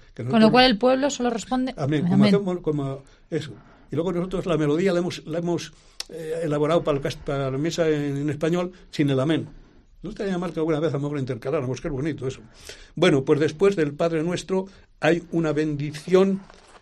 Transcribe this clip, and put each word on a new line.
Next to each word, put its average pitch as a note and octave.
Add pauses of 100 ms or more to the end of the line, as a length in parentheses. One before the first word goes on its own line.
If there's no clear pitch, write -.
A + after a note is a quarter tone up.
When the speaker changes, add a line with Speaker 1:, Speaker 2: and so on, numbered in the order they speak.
(140)
Speaker 1:
Que -
Speaker 2:
Con B2
lo A3+
Speaker 1:
nosotros A3
Speaker 2:
cual B3+
el A3
pueblo C4
solo A#3+
responde B3+
Speaker 1:
amén. D3+
Speaker 2:
amén. F3
Speaker 1:
Como G3
hacemos, G3
como C#3 (280)
eso. D3 (380)
Y C3+
luego F3
nosotros F3+
la E3
melodía D#3
la F3
hemos, -
la D#3
hemos, E3+ (360)
eh, E3
elaborado D3+
para D3
el C#3
cast-, -
para C#3
la C3
misa D#3+
en, C#3+
en C#3+
español E3+ (180)
sin C#3+
el C3
amén. C#3+ (540)
No E3+
estaría G3
mal F3
que D#3+
alguna D#3
vez D#3+
a C#3+
lo C#3
mejor D3
intercaláramos, C3
que E3+
es D3+
bonito C3+
eso. - (540)
Bueno, C#3
pues D3
después G3
del D3+
Padre E3
Nuestro F#3+ (340)
hay E3+
una E3
bendición D#3 (420)